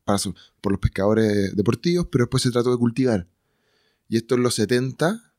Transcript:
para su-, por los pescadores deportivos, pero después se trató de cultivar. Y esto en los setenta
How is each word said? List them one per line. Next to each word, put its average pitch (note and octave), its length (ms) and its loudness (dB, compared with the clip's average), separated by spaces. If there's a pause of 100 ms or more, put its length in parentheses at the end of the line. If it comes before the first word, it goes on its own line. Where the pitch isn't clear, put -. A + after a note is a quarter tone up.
para G2+ 140 0
su-, F#2+ 160 -6 (260)
por G2 120 -2
los F#2+ 80 -2
pescadores G#2 760 0
deportivos, E3+ 560 0
pero B2 140 2
después B2+ 160 -2
se B2+ 80 0
trató A#2+ 200 0
de B2 60 2
cultivar. A#2+ 500 0 (840)
Y A2 100 0
esto B2 160 -2
en B2 80 2
los A#2+ 120 0
setenta B2+ 720 -2 (140)